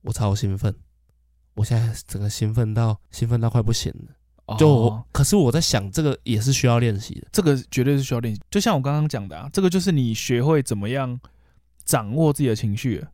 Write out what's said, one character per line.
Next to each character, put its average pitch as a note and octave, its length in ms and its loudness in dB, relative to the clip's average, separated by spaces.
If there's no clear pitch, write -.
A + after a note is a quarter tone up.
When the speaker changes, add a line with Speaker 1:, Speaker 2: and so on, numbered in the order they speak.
Speaker 1:
我 G#2 100 -6
超 G2+ 220 0
兴 G2 220 -2
奋。 G#2 180 -2
我 G#2+ 100 0
现 A#2 120 0
在 A#2 180 0
整 G2 140 -8
个 G2+ 100 -2
兴 G#2+ 240 -2
奋 A2 180 0
到， A2 260 0
兴 - 180 -4
奋 A#2+ 120 2
到 A#2 100 0
快 A#2+ 100 2
不 A2 120 2
行 - 200 -2
了。 - 80 -20
Speaker 2:
哦。 G#2 120 -8
Speaker 1:
就 D3+ 100 8
我， A#2 440 4
可 - 100 2
是 G3+ 140 4
我 C#3+ 160 4
在 D#3 80 2
想， G2+ 300 0
这 D#3 120 -2
个 C#3+ 200 0
也 G#2+ 180 0
是 C3 120 0
需 C3 140 2
要 A#2 120 4
练 A2+ 200 0
习 - 180 -10
的。 - 140 -16
Speaker 2:
这 G#3 120 0
个 D3 140 4
绝 B2+ 140 0
对 C#3 120 2
是 C#3 60 0
需 C3 120 -4
要 A#2 60 -2
练 A2+ 140 -4
习。 G2+ 60 -10
就 - 80 0
像 G#3 160 2
我 C3+ 60 0
刚 C#3 140 -2
刚 D3+ 140 0
讲 G2 200 -8
的 D2+ 80 -14
啊， C3 160 -12
这 G3 80 0
个 F#3 80 4
就 F3+ 100 2
是 F3+ 140 0
你 B2 220 2
学 A#2+ 280 -2
会 D3+ 200 2
怎 A#2 160 -4
么 G2+ 100 -6
样 B2+ 320 -6
掌 A2+ 300 -2
握 D3+ 180 2
自 C#3+ 100 -2
己 C3 60 2
的 A2 80 2
情 G#2 200 -2
绪 A2 220 -4
了。 - 160 -12